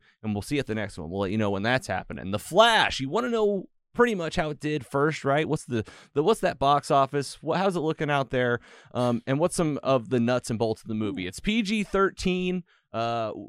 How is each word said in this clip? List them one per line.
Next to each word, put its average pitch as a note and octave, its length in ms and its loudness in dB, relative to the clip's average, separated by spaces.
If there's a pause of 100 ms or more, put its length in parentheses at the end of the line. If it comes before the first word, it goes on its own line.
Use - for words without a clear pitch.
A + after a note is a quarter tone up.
(240)
and G#2+ 100 -2
we'll G2+ 80 -2
see C#3+ 140 -4
you C#3+ 60 2
at - 60 -2
the A2 60 -4
next G#2+ 240 -6
one. E2 140 -10
We'll G2 100 -2
let F#2+ 100 0
you G#2+ 60 0
know G#2 140 2
when G2 120 -2
that's B2+ 220 0
happening. F#2 460 -6
The G#2 80 -2
Flash, G3+ 600 4
you C3+ 100 -4
wanna A3+ 200 -2
know G#3 380 0 (260)
pretty A#3+ 220 4
much E3 220 -4
how D#3 120 0
it D3+ 120 -6
did D3+ 240 -2
first, D3 400 0
right? C#3+ 240 2
What's D3+ 160 -2
the, A#2 180 -2 (300)
the, C#3+ 100 2
what's G#3+ 160 4
that F3 180 0
box C#3 320 2
office? C#3 540 2
What, D#3 140 0
how's F#3+ 180 2
it E3+ 60 -2
looking D#3 280 -2
out C#3 200 0
there? B2 320 2 (320)
Um, B2 340 0
and C3+ 100 0
what's F3 160 0
some D#3 300 0
of B2+ 240 2
the B2 140 2
nuts B2 280 0
and A#2 80 -2
bolts A2 240 -2
of - 60 -20
the A2 60 -6
movie? G2 340 -4
It's - 140 -10
P A3 200 0
G G#3 220 -2
thirteen. F3+ 800 0 (300)
Uh, A2+ 400 -2 (160)